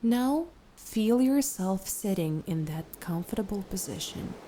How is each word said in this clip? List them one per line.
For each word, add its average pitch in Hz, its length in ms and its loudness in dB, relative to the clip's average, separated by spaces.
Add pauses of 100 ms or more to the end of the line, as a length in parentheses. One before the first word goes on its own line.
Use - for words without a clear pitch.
Now, 254 440 4 (320)
feel 220 440 2
yourself 254 680 2
sitting 165 580 0
in 160 180 0
that 151 200 -6 (160)
comfortable 190 680 -4
position. - 640 -6 (140)